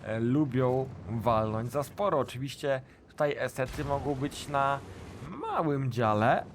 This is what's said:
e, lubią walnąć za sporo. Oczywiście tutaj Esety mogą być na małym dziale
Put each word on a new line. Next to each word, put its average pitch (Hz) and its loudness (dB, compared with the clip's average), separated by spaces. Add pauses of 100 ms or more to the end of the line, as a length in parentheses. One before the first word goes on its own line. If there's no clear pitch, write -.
e, 107 -2
lubią 131 2 (200)
walnąć 110 0
za 143 -2
sporo. 170 0
Oczywiście 131 -2 (280)
tutaj 147 0
Esety 127 -2
mogą 143 0
być 135 -4
na 139 2 (500)
małym 160 0
dziale 110 4